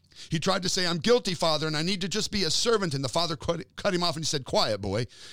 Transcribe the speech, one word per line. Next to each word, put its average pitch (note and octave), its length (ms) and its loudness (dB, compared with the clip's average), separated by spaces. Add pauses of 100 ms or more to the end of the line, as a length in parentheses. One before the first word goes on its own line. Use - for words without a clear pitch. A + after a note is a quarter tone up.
(300)
He E3 100 0
tried F#3 240 0
to F3+ 60 0
say, F3+ 160 0
"I'm E3+ 120 0
guilty, A3 360 4
Father, D#3 320 0
and D#3 120 -2
I D3+ 40 0
need F3+ 200 -2
to F#3+ 80 -4
just G3+ 220 -2
be G3+ 120 0
a D#3 80 0
servant." G3 420 2
And C#3 100 -2
the C3 60 0
father E3 280 -2
cut, - 400 -4
cut G3+ 160 0
him F3 100 0
off E3 140 0
and D#3+ 80 -4
he - 20 -2
said, C#3+ 160 -2
"Quiet, B2 380 0
boy. G#2+ 260 -2 (260)